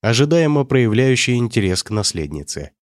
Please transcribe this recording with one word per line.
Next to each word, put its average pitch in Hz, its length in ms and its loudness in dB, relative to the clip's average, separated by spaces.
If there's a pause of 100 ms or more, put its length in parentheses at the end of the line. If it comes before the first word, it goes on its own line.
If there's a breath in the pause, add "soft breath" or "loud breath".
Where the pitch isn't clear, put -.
ожидаемо 147 600 2
проявляющие 123 720 2
интерес 104 440 0
к - 80 -12
наследнице. 78 800 -6 (100)